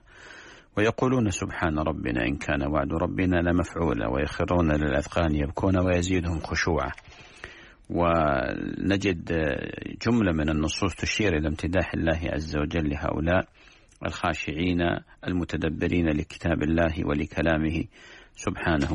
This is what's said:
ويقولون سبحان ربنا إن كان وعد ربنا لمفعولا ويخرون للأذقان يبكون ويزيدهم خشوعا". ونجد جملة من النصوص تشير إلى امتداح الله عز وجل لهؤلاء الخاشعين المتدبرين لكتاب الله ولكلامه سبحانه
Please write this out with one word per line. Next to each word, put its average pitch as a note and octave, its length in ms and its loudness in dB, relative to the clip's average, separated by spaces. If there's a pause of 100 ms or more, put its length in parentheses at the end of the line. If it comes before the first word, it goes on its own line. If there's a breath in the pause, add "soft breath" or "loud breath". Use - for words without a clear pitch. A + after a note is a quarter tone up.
(760 loud breath)
ويقولون A2+ 520 2
سبحان E2+ 500 -2
ربنا C2+ 460 -2
إن C#2 100 0
كان C#2+ 320 -2
وعد D2 260 0
ربنا F2+ 420 0
لمفعولا E2+ 720 0
ويخرون D#2+ 640 2
للأذقان D2+ 640 2
يبكون D2+ 420 2
ويزيدهم F2 600 2
خشوعا". C#2+ 520 -2 (1000 loud breath)
ونجد E2 1400 0 (760)
جملة A2+ 240 4
من D#2 180 2
النصوص D#2 460 0
تشير F2+ 420 0
إلى D#2 100 0
امتداح F2 460 0
الله E2 300 0
عز D#2 340 -4
وجل D2 320 0
لهؤلاء D#2+ 580 0 (580 loud breath)
الخاشعين E2+ 720 -2 (480 loud breath)
المتدبرين E2+ 800 0
لكتاب D#2+ 580 0
الله E2 300 2 (120)
ولكلامه D#2+ 760 0 (520 loud breath)
سبحانه - 600 -2